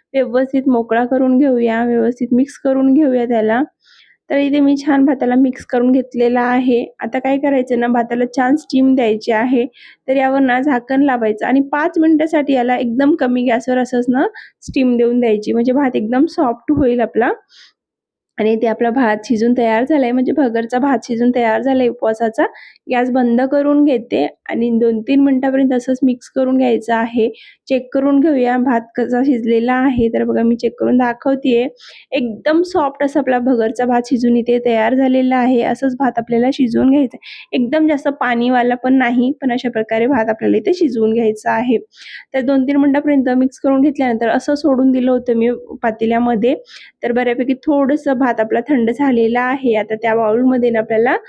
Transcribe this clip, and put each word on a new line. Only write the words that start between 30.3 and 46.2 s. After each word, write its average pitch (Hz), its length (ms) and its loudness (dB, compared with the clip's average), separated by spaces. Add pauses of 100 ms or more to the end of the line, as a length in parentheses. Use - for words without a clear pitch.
मी 233 120 2
चेक 233 240 -4
करून 233 180 2
दाखवतेय, 247 720 0 (440)
एकदम 277 500 -2
सॉफ्ट 302 420 -2
असा 285 160 -2
आपला 254 200 0
भगरचा 240 460 0
भात 240 200 0
शिजून 240 320 0
इथे 240 280 0
तयार 226 280 0
झालेला 262 440 2
आहे. 247 240 2
असंच 254 380 -2
भात 262 180 0
आपल्याला 233 360 0
शिजवून 240 360 0
घ्यायचा 269 280 0
आहे, - 340 -20
एकदम 294 360 0
जास्त 294 200 -2
पाणीवाला 247 680 0
पण 254 180 0
नाही, 247 380 2 (100)
पण 262 100 -2
अशा 254 180 -4
प्रकारे 226 380 -2
भात 226 220 0
आपल्याला 220 280 0
इथे 339 160 0
शिजवून 226 400 0
घ्यायचा 226 380 -2
आहे. 226 260 0 (560)
तर 269 80 0
दोन 269 220 0
तीन 285 140 0
मिनिटापर्यंत 285 520 2
मिक्स 254 300 0
करून 269 220 2
घेतल्यानंतर 262 480 0
असं 277 260 0
सोडून 262 360 2
दिलं 254 200 0
होतं 247 220 0
मी 233 160 2 (340)
पातेल्यामध्ये. 233 720 0 (480)